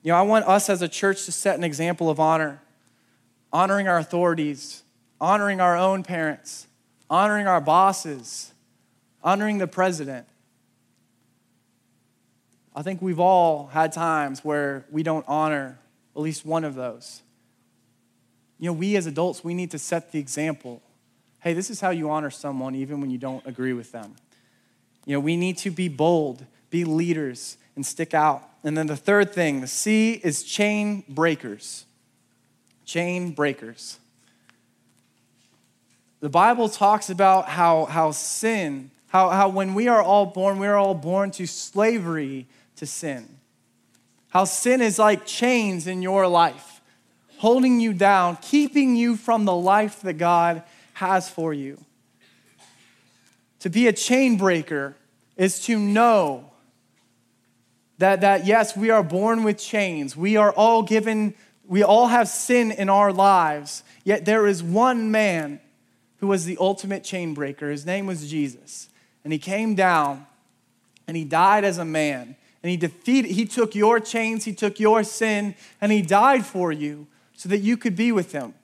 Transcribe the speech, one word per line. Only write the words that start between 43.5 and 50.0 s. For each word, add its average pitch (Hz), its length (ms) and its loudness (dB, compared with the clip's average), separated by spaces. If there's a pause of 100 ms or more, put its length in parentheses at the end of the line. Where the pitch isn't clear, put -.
How 190 140 4
sin 247 380 0
is 220 160 0
like 214 300 4
chains 214 580 0
in 185 160 -6
your 190 260 2
life, 170 540 0 (560)
holding 247 420 4
you 226 140 0
down, 180 480 4
keeping 285 540 2
you 233 200 2
from 220 300 0
the 185 100 2
life 202 460 2